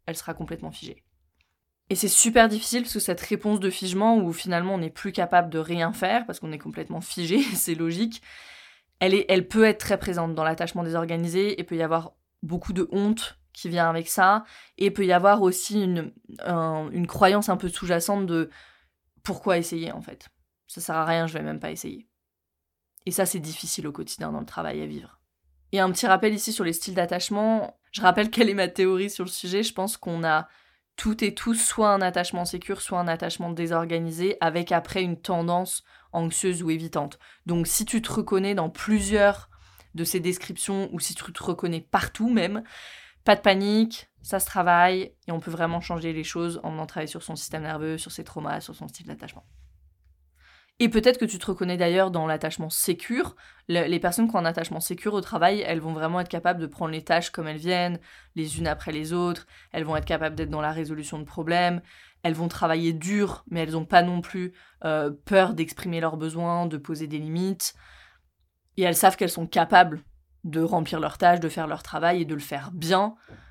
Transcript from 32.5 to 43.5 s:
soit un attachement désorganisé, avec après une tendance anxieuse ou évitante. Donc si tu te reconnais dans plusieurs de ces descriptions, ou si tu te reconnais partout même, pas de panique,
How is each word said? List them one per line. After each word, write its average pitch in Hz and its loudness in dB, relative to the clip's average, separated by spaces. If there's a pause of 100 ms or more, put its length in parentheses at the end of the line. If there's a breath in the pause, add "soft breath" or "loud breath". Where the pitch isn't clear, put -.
soit 180 -4
un 175 -2
attachement 170 -4
désorganisé, 165 -2
avec 170 0
après 175 0
une 175 -2
tendance 175 -2 (280 soft breath)
anxieuse 170 -2
ou 160 0
évitante. 160 -4 (260 soft breath)
Donc 170 0
si - 0
tu 226 0
te - -6
reconnais 202 0
dans 165 0
plusieurs 202 4 (440 soft breath)
de 165 -4
ces 175 0
descriptions, 180 -4
ou 175 -6
si - -4
tu - -14
te - -12
reconnais 170 -2
partout - -2
même, 214 2 (600 loud breath)
pas 208 8
de 202 -12
panique, 208 2 (140)